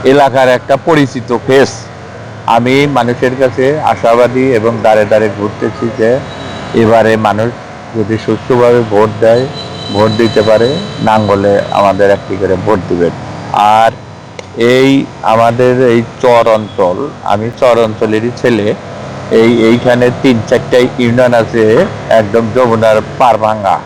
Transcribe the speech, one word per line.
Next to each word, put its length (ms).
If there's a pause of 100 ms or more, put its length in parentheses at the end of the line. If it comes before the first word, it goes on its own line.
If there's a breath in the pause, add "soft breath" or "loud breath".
এলাকার 460
একটা 360
পরিচিত 520 (100)
ফেস। 220 (760)
আমি 420
মানুষের 520
কাছে 400
আশাবাদী 720
এবং 320
দাঁড়ে 220
দাঁড়ে 320
ঘুরতেছি 600
যে 220 (540)
এবারে 420
মানুষ 360 (460)
যদি 280
সুষ্ঠুভাবে 640
ভোট 200 (120)
দেয়, 240 (480)
ভোট 180
দিতে 300
পারে, 340 (280)
নাঙ্গলে 580 (100)
আমাদের 400
একটি 280
করে 160 (100)
ভোট 140 (100)
দিবেন। 200 (440)
আর 380 (680)
এই 480 (180)
আমাদের 640
এই 140 (200)
চর 260
অঞ্চল, 640 (140)
আমি 260 (100)
চর 200
অঞ্চলেরই 520 (100)
ছেলে। 320 (580)
এই, 340
এইখানে 440 (120)
তিন 260
চারটা 300
ইউনিয়ন 560
আছে 520 (240)
একদম 320 (140)
যমুনার 400 (220)
পার 200
ভাঙা 480